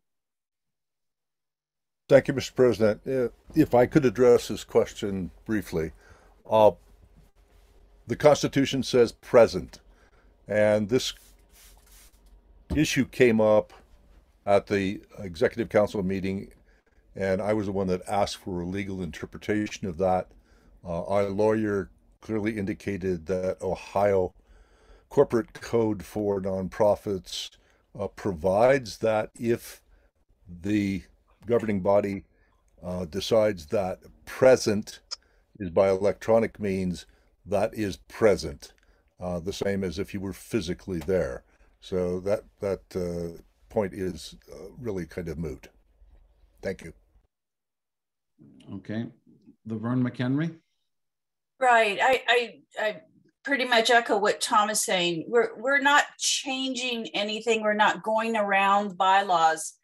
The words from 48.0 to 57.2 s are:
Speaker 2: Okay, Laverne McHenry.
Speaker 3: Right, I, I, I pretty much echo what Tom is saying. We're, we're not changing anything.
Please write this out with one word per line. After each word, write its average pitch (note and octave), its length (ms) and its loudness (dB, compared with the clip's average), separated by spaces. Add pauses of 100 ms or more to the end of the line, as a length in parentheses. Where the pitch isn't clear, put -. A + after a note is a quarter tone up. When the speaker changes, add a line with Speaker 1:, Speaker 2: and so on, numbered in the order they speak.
Speaker 2:
Okay, G#2+ 320 -8 (580)
Laverne A2+ 380 -4
McHenry. C3 540 -2 (1000)
Speaker 3:
Right, A3+ 440 2
I, B3+ 260 2
I, A#3 320 0 (180)
I G#3+ 220 -4 (440)
pretty C4 200 -2
much A#3 240 2
echo A#3 300 4
what G3 220 0
Tom G#3+ 280 2
is G#3+ 120 -2
saying. F3 480 -2
We're, A3+ 280 0
we're C4+ 240 0
not C#4+ 240 4 (140)
changing B3+ 960 -4
anything. G#3+ 480 -2